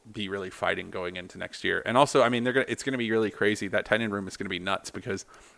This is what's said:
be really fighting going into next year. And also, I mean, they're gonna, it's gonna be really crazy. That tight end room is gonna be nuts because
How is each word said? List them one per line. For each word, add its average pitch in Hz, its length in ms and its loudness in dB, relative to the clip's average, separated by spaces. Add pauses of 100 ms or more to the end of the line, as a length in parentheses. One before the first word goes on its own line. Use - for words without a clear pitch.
(140)
be 104 160 -4
really 95 220 -4
fighting 90 400 -2
going 92 240 -4
into 90 240 -10
next - 240 -8
year. 90 200 2
And 113 140 2
also, 143 240 6
I 117 80 6
mean, 120 140 2
they're 123 100 2
gonna, 131 160 2
it's 113 140 -4
gonna 131 160 -2
be 113 100 0
really 110 220 4
crazy. 104 360 2
That 95 180 0
tight 110 160 2
end 107 120 -2
room 101 140 -4
is - 100 -10
gonna 101 140 -6
be 90 80 -2
nuts 95 320 -4
because 98 340 -6 (320)